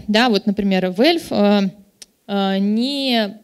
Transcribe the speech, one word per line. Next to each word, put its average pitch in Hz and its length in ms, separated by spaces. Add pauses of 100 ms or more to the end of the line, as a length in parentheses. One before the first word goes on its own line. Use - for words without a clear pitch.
да, 220 220
вот, 196 160
например, 196 400
Valve, 277 460
э, 202 380 (580)
э, 196 320
не 233 840